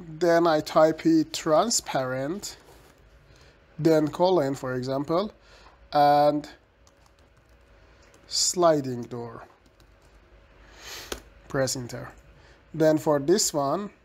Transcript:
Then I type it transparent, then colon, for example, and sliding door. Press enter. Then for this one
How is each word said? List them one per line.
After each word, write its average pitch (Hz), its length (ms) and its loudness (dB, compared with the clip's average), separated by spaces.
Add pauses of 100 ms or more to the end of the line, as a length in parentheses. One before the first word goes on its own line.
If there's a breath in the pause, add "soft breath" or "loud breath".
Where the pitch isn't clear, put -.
(180)
Then 170 300 4
I 156 140 2
type 160 440 2
it 160 260 2
transparent, 151 1300 -2 (1200 soft breath)
then 156 300 4
colon, 170 480 0
for 127 180 -8
example, 139 580 -4 (600 soft breath)
and 147 560 4 (1800 soft breath)
sliding 143 760 0
door. 117 400 -14 (2000 loud breath)
Press 135 260 -2
enter. 123 340 -12 (640 soft breath)
Then 156 240 4
for 147 220 2
this 170 340 2
one 160 380 -2 (140)